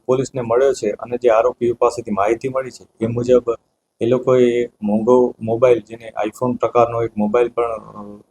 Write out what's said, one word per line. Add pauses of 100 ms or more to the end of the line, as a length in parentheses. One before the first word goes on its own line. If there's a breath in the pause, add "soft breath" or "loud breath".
પોલીસને
મળ્યો
છે
અને
જે
આરોપીઓ
પાસેથી
માહિતી
મળી
છે
એ
મુજબ (440)
એ
લોકોએ
એક (100)
મોંઘો
મોબાઈલ,
જેને (120)
iPhone
પ્રકારનો
એક
મોબાઈલ
પણ,
અ, (100)